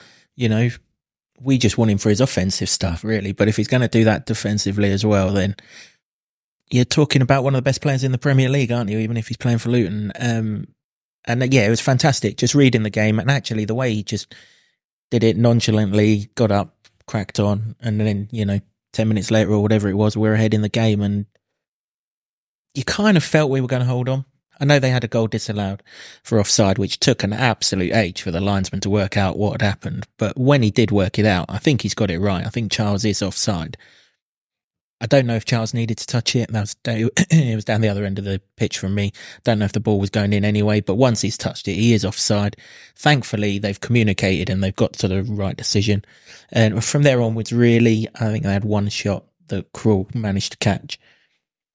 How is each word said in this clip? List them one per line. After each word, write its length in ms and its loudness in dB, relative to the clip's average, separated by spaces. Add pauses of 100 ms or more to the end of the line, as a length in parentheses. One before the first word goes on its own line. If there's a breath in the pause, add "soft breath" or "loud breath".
(340 loud breath)
You 140 0
know, 220 2 (720)
we 180 0
just 200 2
want 140 4
him 60 0
for 120 -2
his 100 2
offensive 480 -2
stuff, 360 -4
really. 280 -4
But 160 0
if 80 2
he's 120 -2
gonna 200 2
do 160 4
that 220 2
defensively 640 -2
as 160 0
well, 240 2
then 240 0 (1160 loud breath)
you're 140 4
talking 380 2
about 220 2
one 100 0
of 40 0
the 40 -2
best 180 -2
players 240 -2
in 80 0
the 60 0
Premier 300 2
League, 220 0
aren't 200 -2
you? 80 -2
Even 180 -2
if 120 -4
he's 100 -8
playing 200 0
for 120 -4
Luton. 500 0
Um, 480 -4 (560)
and, 180 -2
uh, 80 0
yeah, 160 4
it 40 4
was 100 2
fantastic 560 0
just 180 0
reading 280 6
the 80 -4
game. 280 2
And 120 -2
actually, 340 -4
the 100 -4
way 200 -2
he 80 -4
just 320 -8 (760 loud breath)
did 140 2
it 140 4
nonchalantly, 960 2
got 160 2
up, 260 -2 (300)
cracked 340 -4
on, 400 -2
and 180 -2
then, 320 -2
you 140 -4
know, 160 0 (320)
ten 160 0
minutes 220 0
later 220 2
or 100 2
whatever 260 2
it 80 0
was, 180 2
we're 200 2
ahead 180 2
in 100 2
the 60 -2
game. 320 0
And 240 -2 (1500)
you 100 -6
kind 320 2
of 80 4
felt 260 2
we 100 0
were 80 -2
gonna 160 0
hold 240 -2
on. 160 -2 (360)
I 40 0
know 160 4
they 100 2
had 140 0
a 40 -4
goal 200 0
disallowed 540 -4 (420 loud breath)
for 160 2
offside, 380 2
which 200 -4
took 240 0
an 100 -2
absolute 600 -2
age 280 0
for 100 -6
the 80 -2
linesman 420 -2
to 80 -2
work 260 0
out 220 0
what 140 0
had 100 -6
happened. 440 -4 (120)
But 180 -4
when 260 4
he 80 2
did 200 2
work 280 0
it 80 2
out, 220 0
I 100 -6
think 240 0
he's 120 -4
got 160 -2
it 80 -4
right. 260 -2
I 60 -8
think 220 -6
Charles 320 -2
is 180 -2
offside. 540 -4 (1200 soft breath)
I 60 -6
don't 220 4
know 80 0
if 80 -4
Charles 300 -2
needed 240 -2
to 100 -12
touch 260 -2
it. 180 -2
That 100 0
was 120 -8
da-, 380 -2
<clears throat> 180 0
it 240 4
was 100 -4
down 180 0
the 60 2
other 160 -2
end 140 -4
of 60 -8
the 160 -6 (160)
pitch 220 -4
from 180 -4
me. 160 -2 (320 loud breath)
Don't 160 2
know 40 2
if 80 0
the 60 -2
ball 220 2
was 100 0
going 220 0
in 120 2
anyway, 360 2
but 160 -2
once 240 2
he's 180 -4
touched 300 -8
it, 60 -4
he 200 2
is 100 0
offside. 520 -2 (400 loud breath)
Thankfully, 640 -2
they've 200 -4
communicated 680 0
and 100 -2
they've 140 -2
got 200 -2
to 120 -4
the 160 -2
right 340 -6
decision. 480 -2 (460 loud breath)
And 340 2
from 200 0
there 180 4
onwards, 300 -4
really, 640 4
I 160 -4
think 100 -2
they 100 0
had 120 -2
one 240 0
shot 360 -4 (220)
that 260 -8
Krul 440 0
managed 360 -4
to 60 -14
catch. 400 -2 (760 soft breath)